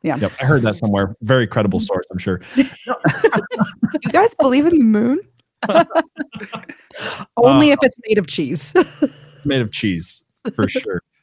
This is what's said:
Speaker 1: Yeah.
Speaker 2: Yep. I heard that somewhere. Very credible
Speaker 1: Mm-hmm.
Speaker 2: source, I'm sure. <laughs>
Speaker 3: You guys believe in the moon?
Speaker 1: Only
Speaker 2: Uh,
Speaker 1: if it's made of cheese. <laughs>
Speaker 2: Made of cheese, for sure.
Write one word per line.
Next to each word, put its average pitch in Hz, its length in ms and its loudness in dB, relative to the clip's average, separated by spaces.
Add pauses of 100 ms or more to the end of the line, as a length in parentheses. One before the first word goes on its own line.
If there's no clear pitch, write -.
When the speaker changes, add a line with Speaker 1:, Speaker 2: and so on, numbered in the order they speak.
Speaker 1:
Yeah. 151 160 -4
Speaker 2:
Yep. 95 140 -4 (100)
I 127 40 -2
heard 135 180 4
that 107 140 -2
somewhere. 98 440 -2
Very 120 240 2
credible 101 340 -2
Speaker 1:
Mm-hmm. 110 60 -4
Speaker 2:
source, 92 260 -6
I'm 90 60 -8
sure. 90 240 -4 (140)
<laughs> - 1500 -2
Speaker 3:
You 226 80 -8
guys 403 240 2
believe 277 300 2
in 339 140 4
the 254 40 4
moon? 226 360 2 (2250)
Speaker 1:
Only 277 340 6
Speaker 2:
Uh, - 20 4
Speaker 1:
if 277 80 2
it's 247 160 2 (100)
made 214 100 0
of 190 100 0
cheese. 151 460 -4 (360)
<laughs> - 360 -18
Speaker 2:
Made 135 160 0
of 110 100 -4
cheese, 90 520 -4 (320)
for - 140 0
sure. - 320 -6 (220)